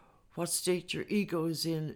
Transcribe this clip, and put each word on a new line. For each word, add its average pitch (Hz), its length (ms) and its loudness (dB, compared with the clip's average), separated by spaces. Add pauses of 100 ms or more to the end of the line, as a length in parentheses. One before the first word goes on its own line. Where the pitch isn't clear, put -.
(360)
what 170 140 -2
state 175 440 0
your - 140 -2
ego 175 380 2
is 160 200 0
in. 156 300 0